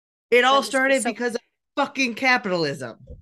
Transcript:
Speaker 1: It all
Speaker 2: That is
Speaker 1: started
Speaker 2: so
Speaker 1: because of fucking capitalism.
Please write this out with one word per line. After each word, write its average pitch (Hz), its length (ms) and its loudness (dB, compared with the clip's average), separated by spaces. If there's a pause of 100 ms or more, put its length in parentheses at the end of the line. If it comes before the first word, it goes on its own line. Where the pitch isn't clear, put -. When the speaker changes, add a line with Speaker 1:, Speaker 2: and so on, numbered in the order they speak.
(320)
Speaker 1:
It 247 120 6
all 269 100 4
Speaker 2:
That 277 80 4
is 269 40 -6
Speaker 1:
started 269 360 0
Speaker 2:
so 233 80 -2
Speaker 1:
because 226 260 -4
of - 40 -8 (360)
fucking 269 380 -2
capitalism. 180 840 -2 (240)